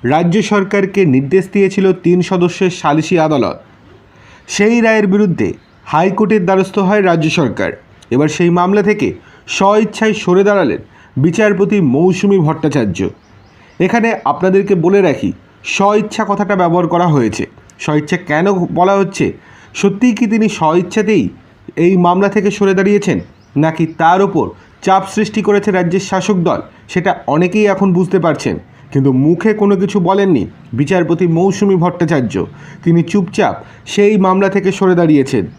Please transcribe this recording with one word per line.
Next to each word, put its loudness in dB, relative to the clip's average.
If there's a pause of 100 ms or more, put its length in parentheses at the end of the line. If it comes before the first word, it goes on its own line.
রাজ্য 2
সরকারকে 0
নির্দেশ 2
দিয়েছিল 2
তিন 0
সদস্যের 0
সালিসি 0
আদালত। 0 (880)
সেই 0
রায়ের 2
বিরুদ্ধে 0 (320)
হাইকোর্টের 0
দ্বারস্থ 0
হয় 0
রাজ্য 0
সরকার। -2 (380)
এবার 0
সেই 0
মামলা 2
থেকে 0 (340)
স্বইচ্ছায় 0
সরে 0
দাঁড়ালেন 0 (400)
বিচারপতি 0
মৌসুমী 2
ভট্টাচার্য। -2 (680)
এখানে 0 (100)
আপনাদেরকে 0
বলে 2
রাখি, -2 (300)
স্বইচ্ছা -2
কথাটা -2
ব্যবহার 0
করা 0
হয়েছে। 0 (340)
স্বইচ্ছা -2
কেন -2
বলা 0
হচ্ছে? -2 (400)
সত্যিই 0
কি -2
তিনি 0
স্বইচ্ছাতেই 0 (460)
এই 2
মামলা 2
থেকে 0
সরে 0
দাঁড়িয়েছেন, 0 (380)
নাকি 0
তার 2
ওপর 0 (320)
চাপ 2 (120)
সৃষ্টি -2
করেছে 0
রাজ্যের 0
শাসক -2
দল, 0 (260)
সেটা -2
অনেকেই 0
এখন 2
বুঝতে 0
পারছেন। -2 (340)
কিন্তু 2
মুখে 2
কোনো 2
কিছু -2
বলেননি 0 (260)
বিচারপতি 0
মৌসুমী 2
ভট্টাচার্য। -2 (380)
তিনি 2
চুপচাপ -2 (300)
সেই 2
মামলা 2
থেকে 0
সরে 2
দাঁড়িয়েছেন। 2 (120)